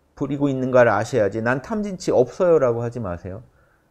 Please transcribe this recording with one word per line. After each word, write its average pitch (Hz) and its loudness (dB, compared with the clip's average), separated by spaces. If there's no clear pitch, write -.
부리고 143 -2
있는가를 127 4
아셔야지. 107 0
"난 127 -2
탐진치 208 -6
없어요"라고 127 2
하지 120 -6
마세요. 98 -10